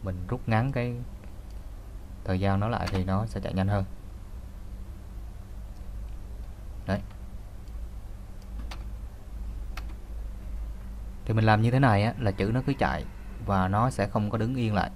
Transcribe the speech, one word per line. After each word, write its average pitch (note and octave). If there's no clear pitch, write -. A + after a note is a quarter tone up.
Mình F2+
rút B2
ngắn A#2
cái B2
thời F#2+
gian G2
nó G#2
lại G2+
thì F#2
nó F#2+
sẽ A2
chạy -
nhanh F#2+
hơn. G2+
Đấy. -
Thì A2+
mình A2
làm A2
như A#2
thế C3
này G#2+
á, A#2
là A2
chữ G2
nó B2+
cứ C#3+
chạy D2+
và F#2+
nó G#2+
sẽ G2
không G#2
có A2+
đứng A2+
yên A2+
lại. F#2